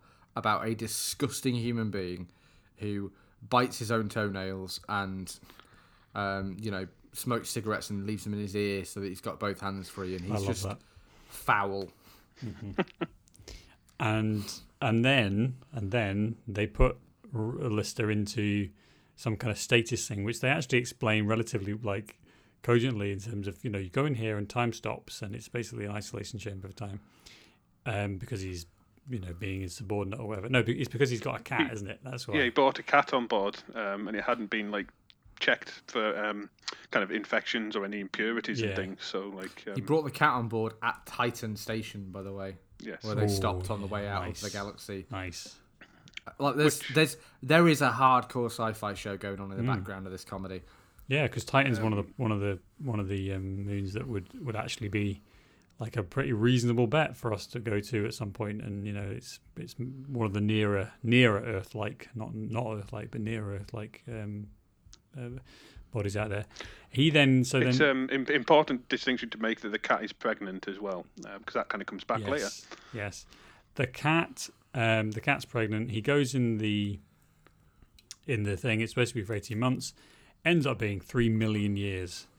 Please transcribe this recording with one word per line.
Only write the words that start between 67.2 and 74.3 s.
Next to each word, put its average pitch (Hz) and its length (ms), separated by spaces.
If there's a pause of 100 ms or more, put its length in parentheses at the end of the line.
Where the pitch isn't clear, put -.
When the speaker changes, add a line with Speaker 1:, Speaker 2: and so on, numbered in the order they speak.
Speaker 2:
so 131 160
Speaker 3:
It's, 127 200
Speaker 2:
then 147 100
Speaker 3:
um, 131 220
im-, 135 160
important 147 600
distinction 123 440
to 104 60
make 110 220
that 110 100
the 107 100
cat 110 240
is 104 100
pregnant 101 560
as 98 100
well, 92 260 (200)
uh, 101 140
'cause - 140
that 120 160
kinda 113 160
comes 95 200
back 113 160
Speaker 2:
Yes, 101 80
Speaker 3:
later. 151 200 (440)
Speaker 2:
yes. 104 320 (500)
The 127 120
cat, - 640 (240)